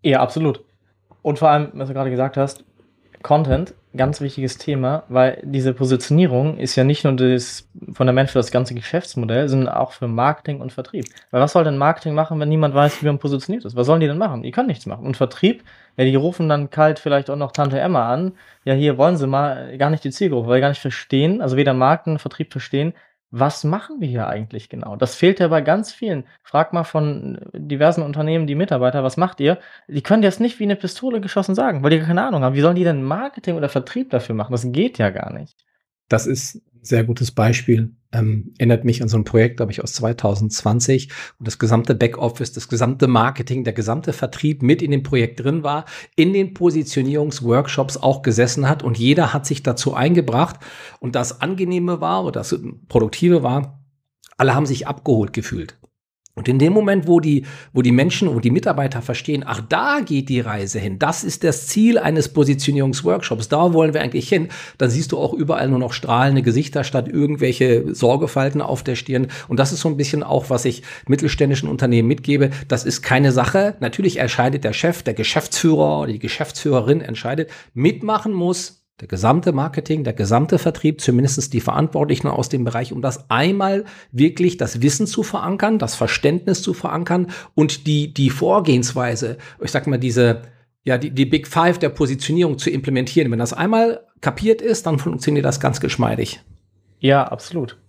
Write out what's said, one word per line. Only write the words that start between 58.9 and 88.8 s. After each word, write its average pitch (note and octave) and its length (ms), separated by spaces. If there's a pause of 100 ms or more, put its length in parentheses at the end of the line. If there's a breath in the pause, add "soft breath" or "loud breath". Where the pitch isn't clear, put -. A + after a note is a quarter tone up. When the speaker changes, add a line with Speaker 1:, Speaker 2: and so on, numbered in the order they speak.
Speaker 2:
verstehen, C#3 440
ach, G#2+ 140
da C#4 400
geht C#3 280
die B2+ 120
Reise G#2+ 400
hin, G2 180
das D3+ 240
ist F#3 220
das D3+ 240
Ziel A3+ 280
eines D#3 360
Positionierungsworkshops, C#3 1160
da E3+ 240
wollen D#3+ 220
wir D3+ 80
eigentlich B2+ 280
hin, F3 180 (280 loud breath)
dann B2+ 140
siehst C3+ 220
du - 60
auch C#3+ 140
überall D3 360
nur C3 100
noch B2 140
strahlende B2+ 500
Gesichter B2+ 400
statt C3 240
irgendwelche C3+ 880
Sorgefalten C#3 680
auf C3 200
der B2+ 140
Stirn. B2+ 320 (180 loud breath)
Und B2 140
das C3+ 100
ist F3 120
so E3+ 60
ein D3+ 80
bisschen C#3+ 280
auch, C3 260
was B2 140
ich A#2+ 180 (240 loud breath)
mittelständischen C#3 640
Unternehmen B2 400
mitgebe. C#3 420 (160 loud breath)
Das B2 180
ist C3 180
keine C3+ 280
Sache. F#3+ 480
Natürlich A#2+ 400
entscheidet B2+ 460
der A2 80
Chef, E3+ 320
der A2+ 100
Geschäftsführer D3+ 840
oder D3 100
die G#2+ 80
Geschäftsführerin C#3 800
entscheidet. C#3 480 (260 loud breath)
Mitmachen G#3+ 580
muss F3 480 (200)
der - 80
gesamte B2+ 420
Marketing, D3 540
der A#2+ 80
gesamte A#2 440
Vertrieb, D#3 440
zumindest C3 520
die A#2+ 80
Verantwortlichen D3 680
aus C3 200
dem C3 140
Bereich, A#2 300
um B2 100
das C3 260
einmal G3 580 (260 loud breath)
wirklich E3+ 440
das A#2 260
Wissen D3 260
zu - 160
verankern, G3+ 560
das A#2+ 160
Verständnis - 680
zu F#3 120
verankern F3 520 (300 loud breath)
und D3+ 320
die, D3 260
die C3+ 160
Vorgehensweise, B2+ 1080 (220 loud breath)